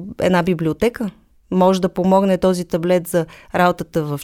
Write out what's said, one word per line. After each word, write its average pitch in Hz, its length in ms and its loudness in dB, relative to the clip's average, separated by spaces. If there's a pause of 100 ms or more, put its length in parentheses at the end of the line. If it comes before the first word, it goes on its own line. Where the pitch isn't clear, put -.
(200)
една 180 220 2
библиотека. 175 680 -2 (400)
Може 185 300 2
да 180 80 0
помогне 190 500 2
този 180 260 0
таблет 175 440 -2
за 165 180 -2 (280)
работата 175 500 0
в 147 200 -6